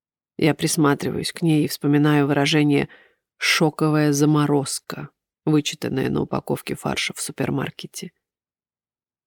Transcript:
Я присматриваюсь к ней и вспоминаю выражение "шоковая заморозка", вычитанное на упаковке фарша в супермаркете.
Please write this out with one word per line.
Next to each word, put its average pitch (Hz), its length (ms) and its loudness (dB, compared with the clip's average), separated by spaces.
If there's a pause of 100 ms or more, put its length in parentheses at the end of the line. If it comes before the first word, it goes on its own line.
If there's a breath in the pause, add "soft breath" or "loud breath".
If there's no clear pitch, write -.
(380)
Я 151 160 2
присматриваюсь 147 800 0
к - 80 -16
ней 156 240 2
и - 20 -4
вспоминаю 147 600 2
выражение 143 600 2 (480 soft breath)
"шоковая 151 760 0
заморозка", 147 960 0 (360)
вычитанное 135 640 -2
на 147 120 0
упаковке 143 540 -4
фарша - 380 -6
в - 80 -12
супермаркете. - 880 -8 (1160)